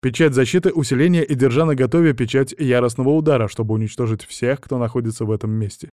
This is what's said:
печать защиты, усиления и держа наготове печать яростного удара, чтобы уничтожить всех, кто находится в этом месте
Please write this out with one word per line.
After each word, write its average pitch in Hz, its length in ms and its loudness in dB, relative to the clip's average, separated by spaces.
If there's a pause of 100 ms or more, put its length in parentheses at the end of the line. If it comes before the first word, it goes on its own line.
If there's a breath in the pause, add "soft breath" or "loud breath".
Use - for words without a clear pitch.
печать 131 340 2
защиты, 160 380 2
усиления 156 520 2
и 151 100 -2
держа 131 300 2
наготове 147 500 2
печать 127 440 -2
яростного 123 520 0
удара, 147 380 2
чтобы 110 260 -4
уничтожить 110 500 -4
всех, 131 360 -4
кто - 180 -6
находится 117 460 -4
в 104 60 -4
этом 107 200 -4
месте 110 480 -6